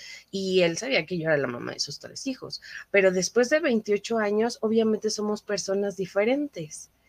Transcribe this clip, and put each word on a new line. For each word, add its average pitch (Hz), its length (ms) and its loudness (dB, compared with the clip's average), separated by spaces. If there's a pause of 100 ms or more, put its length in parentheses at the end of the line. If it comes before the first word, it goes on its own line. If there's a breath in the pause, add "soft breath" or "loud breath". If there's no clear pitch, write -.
(300 soft breath)
y 190 320 0
él 165 160 2
sabía 220 260 0
que 180 140 -6
yo 156 60 -4
era 156 120 2
la 135 120 0
mamá 120 240 -8
de - 80 -6
sus - 180 -8
tres - 280 -14
hijos, 254 360 -10 (280 loud breath)
pero 190 200 6
después 185 400 2
de 311 100 4
veintiocho 226 580 0
años, 214 420 0
obviamente 220 500 2
somos 208 320 -2
personas 202 540 -2
diferentes 247 920 -2 (180 soft breath)